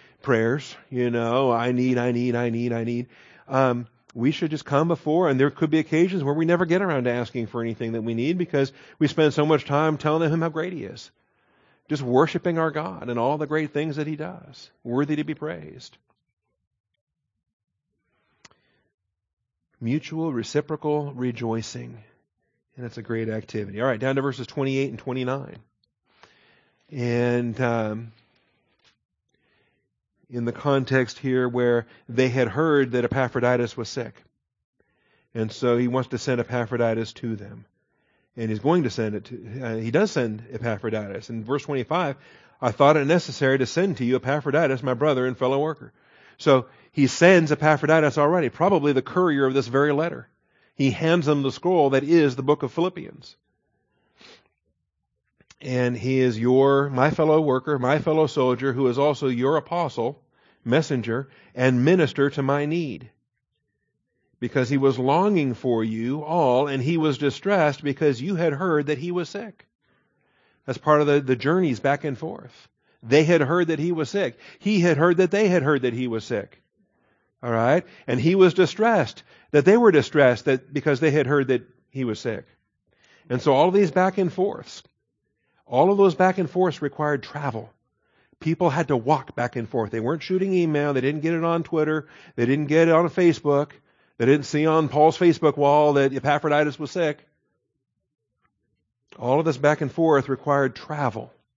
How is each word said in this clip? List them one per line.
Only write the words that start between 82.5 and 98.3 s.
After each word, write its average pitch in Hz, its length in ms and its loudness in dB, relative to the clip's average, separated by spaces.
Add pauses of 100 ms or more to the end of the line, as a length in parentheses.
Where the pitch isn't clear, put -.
And 123 140 -4
so 147 100 2
all 147 160 6
of 185 60 0
these 196 160 4
back 185 280 0
and 180 140 0
forths, - 500 -6 (840)
all 156 280 2
of 196 60 2
those 196 160 6
back 185 240 2
and 170 120 -2
forths 180 320 -2
required 147 400 -4
travel. 131 480 -8 (680)
People 165 300 0
had 143 180 -2
to 139 80 2
walk 131 380 -2
back 123 220 -4
and 117 120 -6
forth. 113 220 -4
They 113 100 -4
weren't 143 220 -4
shooting 185 300 -2
email. 147 420 0
They 127 60 2
didn't 143 200 -2
get 160 140 -2
it 165 100 -2
on 170 180 0
Twitter. 156 460 -2 (280)
They 120 100 0
didn't 143 200 0
get 165 220 4
it 165 60 6
on 165 160 4
Facebook. 147 640 2 (440)
They 117 100 0
didn't 143 200 4
see 151 200 0
on 156 220 2
Paul's 151 280 4
Facebook 160 400 4
wall 147 360 4
that 139 200 2
Epaphroditus 147 640 0
was 147 140 -10
sick. 160 340 -4 (1900)